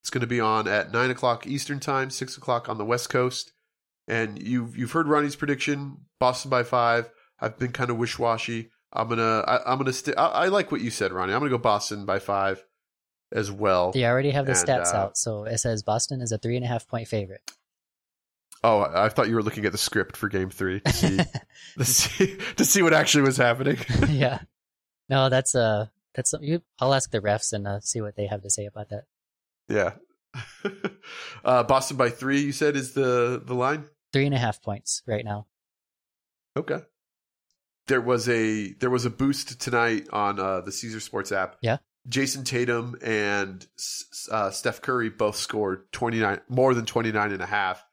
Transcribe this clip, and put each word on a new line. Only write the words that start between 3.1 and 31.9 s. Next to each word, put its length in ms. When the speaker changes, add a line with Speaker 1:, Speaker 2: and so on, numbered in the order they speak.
Speaker 1:
And 340
you've, 360
you've 160
heard 140
Ronnie's 280
prediction, 640
Boston 300
by 140
five. 460
I've 200
been 120
kinda 220
wish-washy. 760
I'm 180
gonna, 380
I, 240
I'm 60
gonna 160
sti-, 240
I, 280
I 20
like 240
what 100
you 80
said, 220
Ronnie. 220
I'm 60
gonna 120
go 60
Boston 480
by 140
five 440
as 200
well. 400
Speaker 2:
They 140
already 260
have 140
the 120
Speaker 1:
And, 100
Speaker 2:
stats 260
Speaker 1:
uh, 40
Speaker 2:
out, 200
so 260
it 160
says 240
Boston 380
is 100
a 60
three 180
and 100
a 20
half 200
point 200
favorite. 440
Speaker 1:
Oh, 160
I, 260
I 40
thought 200
you 60
were 80
looking 220
at 60
the 60
script 400
for 120
game 200
three 300
to 140
see, 260
Speaker 2:
<laughs> 300
Speaker 1:
to 80
see, 520
to 100
see 160
what 120
actually 300
was 140
happening. 400
<laughs> 160
Speaker 2:
Yeah. 300
No, 200
that's, 260
uh, 320
that's 180
something 180
you, 120
I'll 140
ask 180
the 100
refs 320
and, 140
uh, 120
see 220
what 140
they 120
have 160
to 60
say 160
about 240
that. 140
Speaker 1:
Yeah. 240
<laughs> 380
Uh, 180
Boston 320